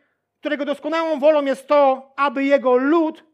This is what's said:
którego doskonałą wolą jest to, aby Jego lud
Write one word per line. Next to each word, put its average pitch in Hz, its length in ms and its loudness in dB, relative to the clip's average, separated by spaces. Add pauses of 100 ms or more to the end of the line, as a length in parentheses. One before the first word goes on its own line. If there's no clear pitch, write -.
(400)
którego 285 260 -4
doskonałą 302 540 -2
wolą 294 260 2
jest 269 220 -6
to, 269 480 0
aby 277 280 -2
Jego 269 320 2
lud 311 480 0 (100)